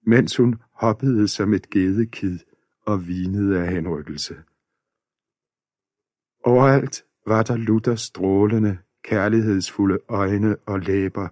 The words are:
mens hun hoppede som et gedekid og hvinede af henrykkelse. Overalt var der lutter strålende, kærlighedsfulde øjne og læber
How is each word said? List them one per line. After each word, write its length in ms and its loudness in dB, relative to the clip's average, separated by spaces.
mens 340 2
hun 260 2
hoppede 560 0
som 260 -2
et 160 -4
gedekid 680 -2
og 120 -2
hvinede 640 -2
af 120 -2
henrykkelse. 720 -8
Overalt 600 2
var 180 2
der 140 -2
lutter 380 0
strålende, 840 0
kærlighedsfulde 1040 0
øjne 580 0
og 140 -4
læber 520 -2